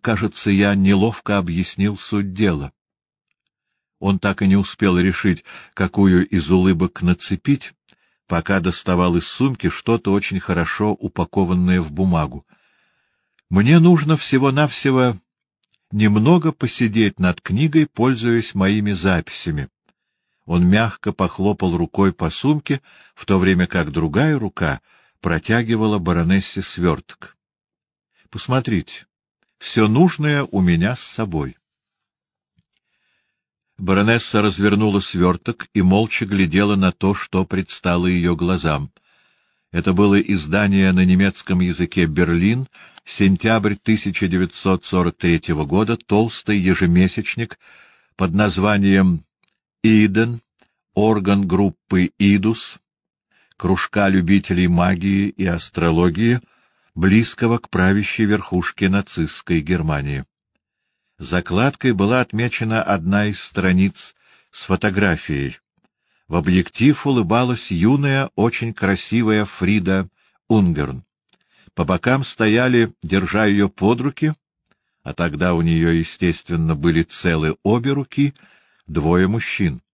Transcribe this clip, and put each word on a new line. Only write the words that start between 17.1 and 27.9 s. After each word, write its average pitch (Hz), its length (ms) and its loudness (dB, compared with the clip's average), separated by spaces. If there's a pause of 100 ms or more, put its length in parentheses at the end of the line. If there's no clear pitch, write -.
над 90 220 0
книгой, 151 460 0
пользуясь 117 680 -2
моими 104 380 0
записями». 82 760 -4 (760)
Он 87 240 2
мягко 107 460 0
похлопал 95 600 -2
рукой 87 380 0
по 95 160 -4
сумке, 143 540 -4 (320)
в - 100 -20
то 98 140 2
время 92 280 2
как 82 240 -4
другая 82 480 0
рука 87 440 -4 (400)
протягивала 107 760 0
баронессе 87 640 0
сверток. - 760 -6 (920)